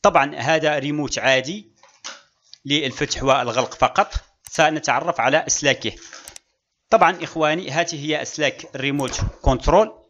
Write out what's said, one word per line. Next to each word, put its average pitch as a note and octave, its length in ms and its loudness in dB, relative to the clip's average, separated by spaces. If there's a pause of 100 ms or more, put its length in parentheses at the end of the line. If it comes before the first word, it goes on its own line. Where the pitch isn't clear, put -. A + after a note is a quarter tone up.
طبعًا D3 340 2
هذا D3+ 440 0
ريموت C#3+ 400 -4
عادي C3+ 520 0 (920)
للفتح C#3 580 -2
والغلق B2+ 500 0
فقط، - 400 0 (360)
سنتعرف D#3 720 0
على C3+ 280 2
أسلاكه. C3 440 0 (1000)
طبعًا F3+ 340 4
إخواني، D#3 480 -2
هذه D#3+ 340 -4
هي D3+ 160 -2
أسلاك - 540 -4
الريموت C3+ 460 -4 (200)
كنترول D#3 520 4 (160)